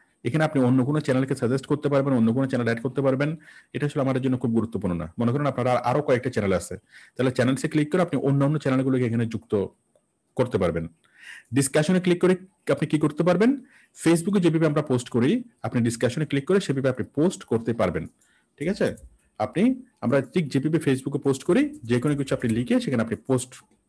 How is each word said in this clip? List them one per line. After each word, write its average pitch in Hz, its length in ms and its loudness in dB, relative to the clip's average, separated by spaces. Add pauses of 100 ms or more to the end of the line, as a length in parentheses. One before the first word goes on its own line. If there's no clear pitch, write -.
(240)
এখানে 156 200 0
আপনি 143 200 0
অন্য 127 220 4
কোনো 151 140 0
চ্যানেলকে 131 360 0
সাজেস্ট 131 300 -2
করতে 147 240 -2
পারবেন, 139 240 2
অন্য 113 200 4
কোনো 135 140 0
চ্যানেল 123 200 -2
অ্যাড 117 140 -2
করতে 135 200 -4
পারবেন। 139 340 0 (380)
এটা 139 120 -4
আসলে 143 160 -2
আমাদের 131 200 0
জন্য 127 160 0
খুব 123 140 -2
গুরুত্বপূর্ণ 98 440 -2
না। 80 240 -8
মনে 117 120 0
করেন 143 160 -2
আপনার 127 200 -2
আর-, 123 160 2
আরো 127 180 0
কয়েকটা 127 280 0
চ্যানেল 101 240 0
আছে, 90 240 -2 (380)
তাহলে 127 160 2
চ্যানেলসে 131 360 0
ক্লিক 147 240 0
করে 180 100 2
আপনি 156 180 -2
অন্যান্য 139 400 2
চ্যানেলগুলোকে 131 460 0
এখানে 117 200 0
যুক্ত 107 400 -2 (680)
করতে 120 220 0
পারবেন। 82 300 -2 (680)
ডিসকাশনে 151 460 2
ক্লিক 175 220 0
করে 185 140 4 (360)
আপনি 147 160 -2
কি 151 120 0
করতে 151 240 0
পারবেন? 196 420 2 (400)
Facebook-এ 175 340 2
যেভাবে 165 260 4
আমরা 151 160 2
পোস্ট 127 280 -2
করি, 147 340 2 (200)
আপনি 117 180 0
ডিসকাশনে 120 440 0
ক্লিক 139 220 -2
করে 190 120 4
সেভাবে 135 300 -2
আপনি 123 160 -2 (100)
পোস্ট 170 280 0
করতে 113 300 -2
পারবেন। 87 340 -2 (500)
ঠিক 143 100 -6
আছে? 190 280 -2 (420)
আপনি, 202 440 0 (200)
আমরা 131 200 2
ঠিক 143 280 -2
যেভাবে 151 300 0
Facebook-এ 135 400 -2
পোস্ট 135 240 -2
করি, 269 400 0
যে 120 180 0
কোনো 147 140 0
কিছু 139 200 -4
আপনি 123 140 -2
লিখে 123 300 0
সেখানে 131 240 0
আপনি 107 120 -6
পোস্ট - 480 -4 (260)